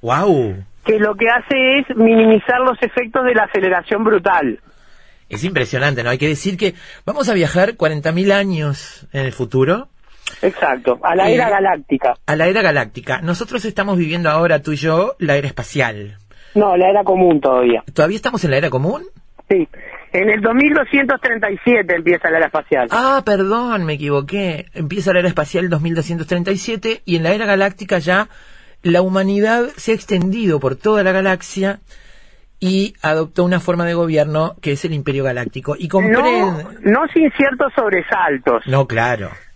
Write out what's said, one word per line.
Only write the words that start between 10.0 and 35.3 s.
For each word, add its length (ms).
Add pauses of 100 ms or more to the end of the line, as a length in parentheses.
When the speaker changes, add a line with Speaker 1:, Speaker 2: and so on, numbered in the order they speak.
Speaker 2:
Exacto, 600
a 120
la 140
Speaker 1:
Eh, 60
Speaker 2:
era 160
galáctica. 640 (120)
Speaker 1:
a 100
la 100
era 160
galáctica. 580
Nosotros 440
estamos 340
viviendo 320
ahora, 320
tú 100
y 40
yo, 420
la 180
era 100
espacial. 720 (380)
Speaker 2:
No, 220
la 140
era 140
común 360
todavía. 420 (100)
Speaker 1:
¿Todavía 240
estamos 280
en 80
la 60
era 120
común? 340 (440)
Speaker 2:
Sí. 200 (440)
En 160
el 140
dos 120
mil 200
doscientos 460
treinta 300
y 140
siete 320
empieza 340
la 80
era 80
espacial. 440
Speaker 1:
Ah, 340
perdón, 600
me 100
equivoqué. 800
Empieza 400
la 60
era 80
espacial 420
dos 100
mil 140
doscientos 320
treinta 240
y 80
siete 480
y 100
en 60
la 100
era 140
galáctica 520
ya 300 (540)
la 180
humanidad 760
se 160
ha 20
extendido 680
por 160
toda 260
la 100
galaxia 680 (800)
y 420
adoptó 420
una 160
forma 260
de 80
gobierno 680
que 120
es 120
el 80
Imperio 320
Galáctico. 540